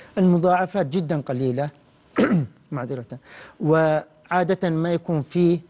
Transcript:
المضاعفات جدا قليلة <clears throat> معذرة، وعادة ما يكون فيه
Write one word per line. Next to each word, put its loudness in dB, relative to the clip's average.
المضاعفات 2
جدا -4
قليلة -2
<clears throat> -2
معذرة، -8
وعادة 0
ما -2
يكون -4
فيه 0